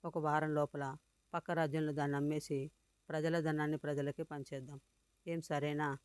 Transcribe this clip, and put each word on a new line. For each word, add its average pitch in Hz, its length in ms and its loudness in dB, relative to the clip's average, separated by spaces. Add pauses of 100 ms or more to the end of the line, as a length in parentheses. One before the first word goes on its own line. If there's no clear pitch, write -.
ఒక 170 140 -2
వారం 156 360 4
లోపల 147 420 0 (380)
పక్క 170 160 -4
రాజ్యంలో 156 420 2
దాన్ని 143 240 0
అమ్మేసి 147 540 0 (380)
ప్రజల 165 320 0
ధనాన్ని 151 360 0
ప్రజలకే 143 460 -2
పంచేద్దాం. 139 580 -10 (460)
ఏం 170 140 -4
సరేనా? 147 640 0